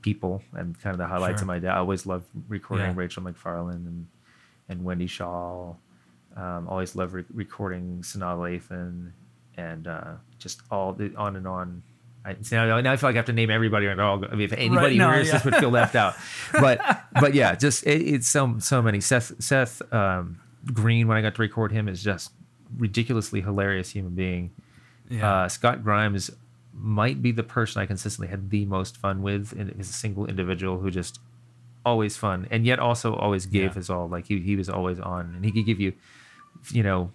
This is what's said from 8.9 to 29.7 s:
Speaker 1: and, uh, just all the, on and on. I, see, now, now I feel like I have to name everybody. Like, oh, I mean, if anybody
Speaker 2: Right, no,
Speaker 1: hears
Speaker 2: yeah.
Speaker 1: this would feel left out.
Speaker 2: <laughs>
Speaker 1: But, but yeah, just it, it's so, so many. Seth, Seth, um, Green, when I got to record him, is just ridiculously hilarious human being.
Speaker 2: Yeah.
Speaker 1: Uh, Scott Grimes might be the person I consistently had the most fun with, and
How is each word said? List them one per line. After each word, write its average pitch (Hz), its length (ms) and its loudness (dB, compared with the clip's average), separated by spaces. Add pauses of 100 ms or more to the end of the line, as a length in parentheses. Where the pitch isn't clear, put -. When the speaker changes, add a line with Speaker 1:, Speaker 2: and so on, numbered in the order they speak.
Speaker 1:
and, 82 320 -12
uh, 80 240 -10 (260)
just - 320 -14
all 95 220 -2
the, 98 240 -6
on 104 180 -6
and 92 140 -8
on. 90 340 -8 (420)
I, 95 180 -8
see, 117 120 -4
now, 113 260 4
now 131 120 2
I 135 40 2
feel 139 120 2
like 120 60 2
I 117 40 4
have 113 80 0
to 120 60 -2
name 113 180 2
everybody. 107 380 4
Like, 92 100 -2
oh, 101 320 2
I - 40 -6
mean, 104 100 0
if 98 80 -2
anybody 117 240 2
Speaker 2:
Right, 135 200 6
no, 180 160 8
Speaker 1:
hears 139 160 4
Speaker 2:
yeah. - 60 4
Speaker 1:
this 123 100 4
would 139 120 4
feel 131 140 6
left 120 260 4
out. 101 180 6 (200)
Speaker 2:
<laughs> - 180 -8
Speaker 1:
But, 139 280 6 (400)
but 143 140 6
yeah, 107 200 6
just 131 320 2
it, 151 160 4
it's 139 260 0
so, 127 300 2
so 127 240 2
many. 104 180 4
Seth, 120 320 2 (100)
Seth, 131 380 2 (120)
um, 90 460 0 (340)
Green, 113 360 4
when 110 80 4
I 110 60 2
got 107 140 0
to 113 60 0
record 104 300 0
him, 107 160 0
is 92 140 -6
just 98 300 -2 (440)
ridiculously 113 640 0
hilarious 98 500 0
human 92 240 -6
being. 90 360 -2 (580)
Speaker 2:
Yeah. 107 360 2
Speaker 1:
Uh, 87 40 0
Scott 123 340 0
Grimes 104 480 2 (440)
might 110 480 0
be 120 100 4
the 113 100 -2
person 110 400 -2
I 95 40 -2
consistently 101 420 -6
had 95 220 -6
the 104 160 2
most 95 320 -2
fun 98 240 -2
with, 101 300 -2
and 98 180 -6 (100)